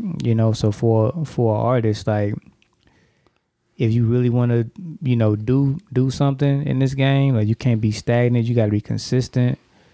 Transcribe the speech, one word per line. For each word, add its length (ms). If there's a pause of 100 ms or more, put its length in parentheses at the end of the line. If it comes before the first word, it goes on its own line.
(240)
you 100
know. 200
So 180
for, 400 (140)
for 300
an 60
artist, 460
like, 280 (1400)
if 160
you 140
really 240
wanna, 380 (340)
you 140
know, 200
do, 440 (120)
do 200
something 560
in 100
this 160
game, 420
like, 120
you 80
can't 260
be 100
stagnant. 540
You 80
gotta 160
be 100
consistent. 800 (360)